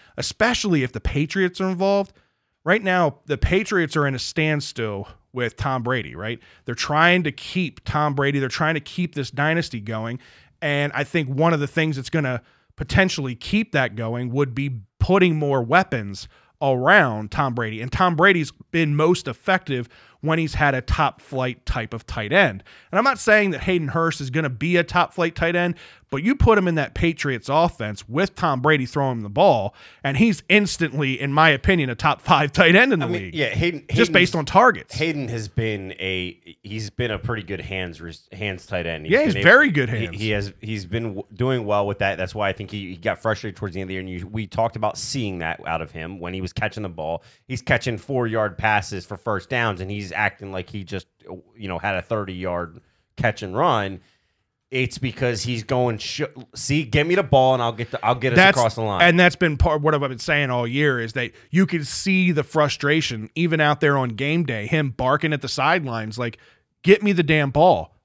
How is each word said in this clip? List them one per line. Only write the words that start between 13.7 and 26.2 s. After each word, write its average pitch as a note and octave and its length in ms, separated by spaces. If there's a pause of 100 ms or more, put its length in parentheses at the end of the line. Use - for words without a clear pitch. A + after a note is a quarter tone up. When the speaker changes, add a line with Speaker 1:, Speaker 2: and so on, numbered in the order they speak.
Speaker 1:
that B2+ 240
going A#2+ 360
would C3 220
be C3 280 (180)
putting F3+ 360
more C#3+ 280
weapons A#2 640 (340)
around C3 720
Tom C#3 240
Brady. A2 260
And B2 100
Tom F3+ 240
Brady's E3+ 360 (200)
been D#3+ 240
most E3 320
effective C3+ 640 (320)
when D#3+ 180
he's D#3+ 140
had C#3+ 200
a B2+ 80
top - 380
flight B2+ 460
type A2+ 280
of A#2 140
tight G#2+ 240
end. C#3+ 320 (280)
And - 60
I'm G#3+ 60
not B3+ 160
saying G#3 320
that D3 100
Hayden F3 280
Hurst E3 320
is C#3 80
gonna D#3 200
be D3+ 280
a E3+ 60
top E3+ 300
flight E3+ 220
tight E3+ 200
end, F3 200 (340)
but C#3 140